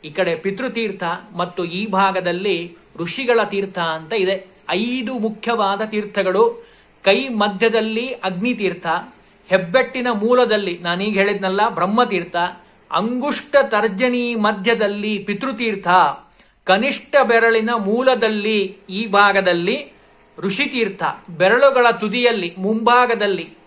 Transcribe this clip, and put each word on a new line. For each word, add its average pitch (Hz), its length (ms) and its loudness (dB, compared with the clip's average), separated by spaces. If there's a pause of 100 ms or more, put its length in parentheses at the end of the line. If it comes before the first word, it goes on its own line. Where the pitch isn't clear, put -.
ಈ 156 60 -14
ಕಡೆ 170 240 -2
ಪಿತೃತೀರ್ಥ 196 680 -6 (340)
ಮತ್ತು 180 280 -6
ಈ 190 260 -6
ಭಾಗದಲ್ಲಿ 180 840 -2 (200)
ಋಷಿಗಳ 226 460 0
ತೀರ್ಥ 196 360 -4
ಅಂತ 160 340 -6
ಇದೆ. 190 340 -2 (240)
ಐದು 240 480 -4
ಮುಖ್ಯವಾದ 214 640 -2
ತೀರ್ಥಗಳು. 208 840 0 (380)
ಕೈ 240 240 2
ಮಧ್ಯದಲ್ಲಿ 220 840 0
ಅಗ್ನಿತೀರ್ಥ, 185 760 -4 (640)
ಹೆಬ್ಬೆಟ್ಟಿನ 240 600 0
ಮೂಲದಲ್ಲಿ 214 680 2
ನಾನೀಗ 180 360 -2
ಹೇಳಿದ್ನಲ್ಲ 196 540 0
ಬ್ರಹ್ಮತೀರ್ಥ, 185 680 0 (560)
ಅಂಗುಷ್ಟ 247 680 -2
ತರ್ಜನಿ 233 720 0
ಮಧ್ಯದಲ್ಲಿ 208 840 0
ಪಿತೃತೀರ್ಥ, 208 680 -4 (760)
ಕನಿಷ್ಠ 226 500 0 (100)
ಬೆರಳಿನ 226 540 4
ಮೂಲದಲ್ಲಿ 214 960 0 (140)
ಈ 214 160 -4
ಭಾಗದಲ್ಲಿ 196 840 2 (460)
ಋಷಿತೀರ್ಥ, 202 640 -2 (280)
ಬೆರಳುಗಳ 240 600 4
ತುದಿಯಲ್ಲಿ 214 680 0
ಮುಂಭಾಗದಲ್ಲಿ 220 1080 0